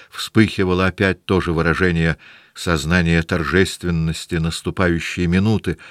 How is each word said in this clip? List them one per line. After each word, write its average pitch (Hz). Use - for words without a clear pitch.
вспыхивало 95
опять 95
то 95
же 87
выражение 82
сознания 82
торжественности 85
наступающей 85
минуты, 95